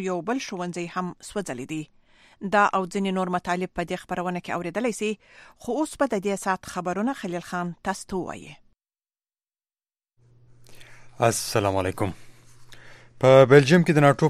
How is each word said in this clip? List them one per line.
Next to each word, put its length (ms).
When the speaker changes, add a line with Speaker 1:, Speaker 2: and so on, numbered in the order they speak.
Speaker 1:
یو 100
بل 160
ښوونځی 380
هم 180
سوځلی 420
دی. 100
دا 240
او 200
ځینې 340
نور 180
مطالب 360
په 100
دې 200
خپرونه 360
کې 120
اوریدلی 480
سئ، 140
خو 220
اوس 240
به 20
د 100
دې 160
ساعت 180
خبرونه 480
خلیل 260
خان 240
تاسو 180
ته 140
ووایي. 320
Speaker 2:
السلام 540
علیکم. 300
په 260
بلجیم 340
کې 120
د 80
ناټو 260